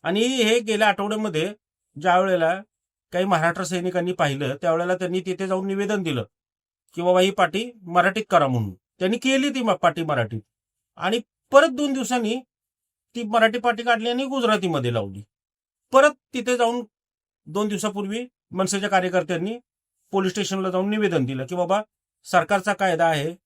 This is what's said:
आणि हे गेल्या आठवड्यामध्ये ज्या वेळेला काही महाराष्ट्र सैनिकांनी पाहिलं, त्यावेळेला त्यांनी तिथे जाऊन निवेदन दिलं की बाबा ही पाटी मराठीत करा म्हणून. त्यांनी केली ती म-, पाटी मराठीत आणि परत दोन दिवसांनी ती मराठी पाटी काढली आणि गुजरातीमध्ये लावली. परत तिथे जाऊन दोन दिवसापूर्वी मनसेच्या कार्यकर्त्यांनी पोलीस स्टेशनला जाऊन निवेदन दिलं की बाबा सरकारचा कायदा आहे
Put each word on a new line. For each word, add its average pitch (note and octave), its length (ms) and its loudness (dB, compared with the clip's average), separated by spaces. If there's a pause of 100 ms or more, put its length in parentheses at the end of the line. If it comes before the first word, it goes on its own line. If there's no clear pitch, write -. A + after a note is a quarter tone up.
आणि F#3 180 0
हे A#3+ 400 2
गेल्या G#3+ 280 0
आठवड्यामध्ये G3+ 640 -2 (460)
ज्या F3+ 200 4
वेळेला F#3 420 0 (500)
काही F3+ 120 0
महाराष्ट्र E3+ 400 0
सैनिकांनी F3 480 -2
पाहिलं, C#3 440 -2
त्यावेळेला F3 380 0
त्यांनी F3+ 260 -2
तिथे F#3 260 -6
जाऊन F#3+ 200 -2
निवेदन G3+ 360 -2
दिलं C3+ 220 -4 (680)
की E3+ 80 -6
बाबा F3+ 180 4
ही F#3+ 100 4
पाटी F#3+ 400 0 (120)
मराठीत F3+ 480 0
करा D#3 160 4
म्हणून. A2+ 280 -2
त्यांनी F#3 440 -4
केली C4+ 320 2
ती C4 120 -4
म-, A3 100 2
पाटी E3+ 300 0
मराठीत A#2 380 -2 (560)
आणि G#3+ 240 -2 (300)
परत D4 180 8
दोन C#4 240 -2
दिवसांनी A#3+ 440 -2 (800)
ती A#3 80 -6
मराठी A3 360 2
पाटी A#3 240 0
काढली A#3 280 0
आणि B3 140 -2
गुजरातीमध्ये F#3 680 0
लावली. G2+ 280 -4 (680)
परत C#4 180 6 (240)
तिथे B3 220 -2
जाऊन A#3+ 280 0 (640)
दोन G3+ 220 -4
दिवसापूर्वी G#3 580 -6 (240)
मनसेच्या F#3+ 380 -2
कार्यकर्त्यांनी F#3 680 -2 (520)
पोलीस F#3+ 220 0
स्टेशनला F#3+ 380 -4
जाऊन F#3+ 200 0
निवेदन F#3+ 340 0
दिलं C3 220 -4
की F3 80 -8
बाबा F3+ 280 0 (420)
सरकारचा F#3+ 480 0
कायदा F3 340 2
आहे D#3+ 400 0